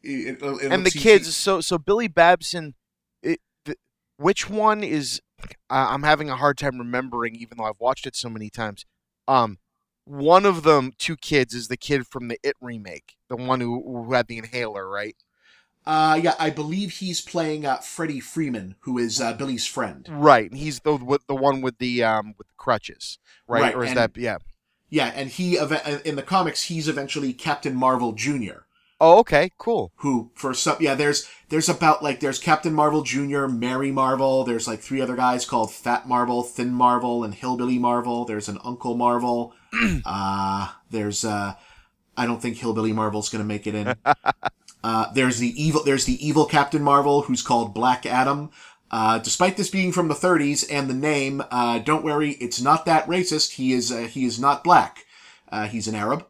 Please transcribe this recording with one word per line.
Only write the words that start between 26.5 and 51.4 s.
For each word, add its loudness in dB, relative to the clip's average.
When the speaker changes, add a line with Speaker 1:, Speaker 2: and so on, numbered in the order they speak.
Speaker 1:
he's -4
eventually -4
Captain -4
Marvel 2
Junior. -4
Speaker 2:
Oh, 10
okay, 4
cool. -2
Speaker 1:
Who, -2
for -6
some, 0
yeah, 2
there's, 0
there's 2
about, 2
like, -4
there's -2
Captain 2
Marvel 2
Junior, -2
Mary -2
Marvel, 2
there's, -2
like, -6
three -4
other -2
guys 0
called -2
Fat -4
Marvel, 0
Thin -4
Marvel, 2
and -8
Hillbilly -2
Marvel, 0
there's -6
an -8
Uncle -6
Marvel, 0
<clears throat> 0
uh, -4
there's, -4
uh, -4
I -2
don't -4
think -6
Hillbilly -2
Marvel's -2
gonna -6
make -6
it -4
in. -2
Speaker 2:
<laughs> -16
Speaker 1:
Uh, -2
there's 2
the -2
evil, 2
there's 2
the -2
evil 4
Captain 0
Marvel, 4
who's -2
called 0
Black 0
Adam. -2
Uh, 2
despite 0
this -4
being 0
from 0
the 0
thirties 2
and -2
the -2
name, -2